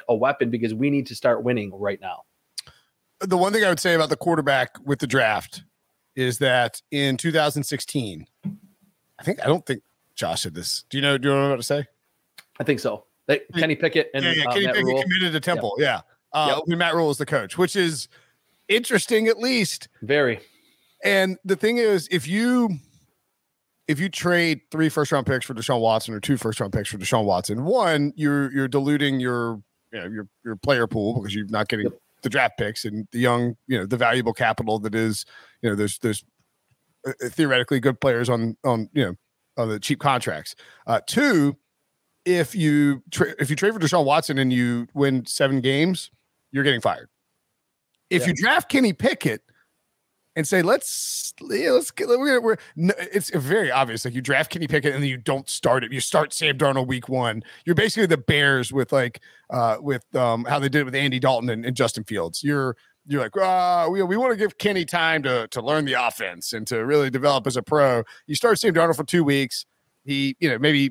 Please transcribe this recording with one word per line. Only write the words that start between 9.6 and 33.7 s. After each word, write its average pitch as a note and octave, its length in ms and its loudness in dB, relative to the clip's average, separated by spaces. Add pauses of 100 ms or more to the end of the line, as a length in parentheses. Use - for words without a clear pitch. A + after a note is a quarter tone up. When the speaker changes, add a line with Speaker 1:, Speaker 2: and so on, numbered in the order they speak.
Speaker 2:
think A#2 180 -6 (320)
Josh E2+ 260 -4
said D#2+ 140 -8
this. - 340 -8
Do C3+ 80 -6
you C#3 40 -2
know, C#3 160 2
do C3 100 0
you C#3 60 4
know C#3 60 2
what C#3 60 2
I'm C#3 60 2
about C3 60 0
to A#2+ 60 -8
say? C#3+ 220 -2 (760)
Speaker 1:
I C#3+ 40 -4
think A#2+ 160 0
so. G#2+ 260 -6 (220)
They, C#3+ 140 0 (120)
Speaker 2:
Yeah. E3+ 60 -2
Speaker 1:
Kenny D#3+ 160 0
Pickett D3+ 380 0
and, C3+ 120 -4
Speaker 2:
Yeah, E3+ 80 0
yeah, D#3 140 0
Speaker 1:
uh, B2 60 -2
Speaker 2:
Kenny G3 120 0
Speaker 1:
Matt - 100 0
Speaker 2:
Pickett - 120 0
Speaker 1:
Rhule. C3 160 0
Speaker 2:
committed F3+ 300 0
to D#3 60 0
Temple. C3+ 380 -2
Speaker 1:
Yep. D3 80 2
Speaker 2:
Yeah. A#2 160 0 (380)
Uh, C#3+ 160 2
Speaker 1:
Yep. D#3 100 -4
Speaker 2:
when E3+ 140 0
Matt E3+ 160 0
Rhule E3 160 2
is C3+ 80 -2
the D3 60 -4
coach, A#2+ 320 -4
which F3+ 180 0
is E3 320 0 (600)
interesting, A3 600 2
at A3+ 100 2
least. A#3 500 -2 (140)
Speaker 1:
Very. B2 380 0 (640)
Speaker 2:
And F#3+ 420 2
the F#3+ 100 0
thing A3+ 220 0
is, G#3 340 2
if D3 160 -2
you, A#3 420 2 (1160)
if D3 120 0
you F#3 100 -2
trade E3+ 520 0 (100)
three D#3 180 2
first D3 220 -2
round C#3 140 0
picks C3 200 -2
for C3 80 -10
Deshaun A#2 260 -2
Watson A2+ 340 0
or G#2+ 60 -8
two C3+ 180 0
first A2 220 -4
round G2 140 -4
picks G#2+ 160 -4
for G#2+ 80 -10
Deshaun G#2+ 280 0
Watson, G2+ 400 0
one, E3 500 2
you're, C#3+ 360 0
you're C#3 160 -2
diluting C#3 520 0
your, A#2+ 420 -4 (320)
you A2 60 -10
know, F2+ 80 -10
your, G#2 200 -10 (160)
your A2+ 120 -8
player A#2+ 320 0
pool A2 320 -2
because G2+ 140 -8
you're G#2 140 -6
not G#2+ 200 -2
getting G#2+ 180 -2
Speaker 1:
Yep. - 140 -6 (240)
Speaker 2:
the C3 60 -2
draft B2 280 0
picks G#2+ 280 -6
and G#2+ 260 -8
the A#2+ 80 -6
young, A#2+ 380 2 (100)
you B2+ 100 0